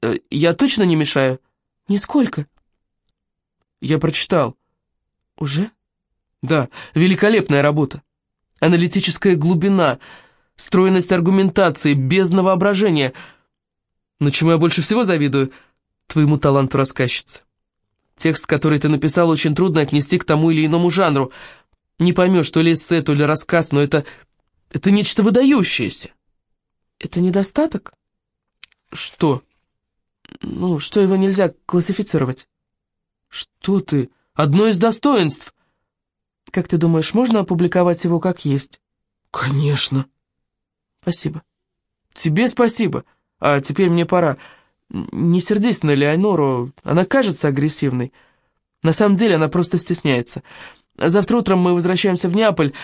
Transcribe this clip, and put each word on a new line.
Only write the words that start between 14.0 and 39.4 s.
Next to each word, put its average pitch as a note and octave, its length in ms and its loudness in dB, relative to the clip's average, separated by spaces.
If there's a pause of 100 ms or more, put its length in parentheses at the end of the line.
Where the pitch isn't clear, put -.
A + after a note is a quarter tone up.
Но C#3+ 120 0
чему D#3+ 200 2
я E3 60 4
больше E3 240 0
всего A3 220 0
завидую? C#3+ 500 -2 (540)
Твоему D3+ 300 2
таланту C#3 400 2
рассказчицы. - 680 -4 (720)
Текст, - 280 -2
который D3+ 340 0
ты C#3+ 100 0
написал, D#3 400 0
очень D3+ 260 0
трудно E3+ 240 0
отнести D3 380 0
к - 80 -6
тому D#3+ 260 2
или D#3 140 0
иному E3+ 240 2
жанру. D3+ 420 0 (680)
Не F3 140 2
поймешь, F3+ 380 2
то D#3+ 120 0
ли E3 120 4
эссе, D#3+ 280 -2
то D#3 120 0
ли C#3+ 100 2
рассказ, D#3 480 -2
но C#3+ 80 2
это, C#3+ 240 0 (720)
это F#3 160 0
нечто G#3 320 2
выдающееся». A3+ 840 0 (880)
«Это - 220 -6
недостаток?» G3 720 -2 (960)
«Что?» C#3+ 500 -4 (1000)
«Ну, F3 380 -4
что - 200 -4
его G3 160 2
нельзя F#3+ 380 0 (120)
классифицировать». E3+ 840 -4 (840)
«Что - 500 -6
ты? C#3+ 300 -4 (240)
Одно D#3 340 2
из G#3 100 0
достоинств». A3 760 0 (960)
«Как F3+ 160 -4
ты E3+ 100 0
думаешь, D#3+ 360 0
можно A3+ 260 2
опубликовать F3 640 0
его E3+ 160 0
как F3+ 240 -4
есть?» C#3 380 -4 (500)
«Конечно». C#3 760 -2 (920)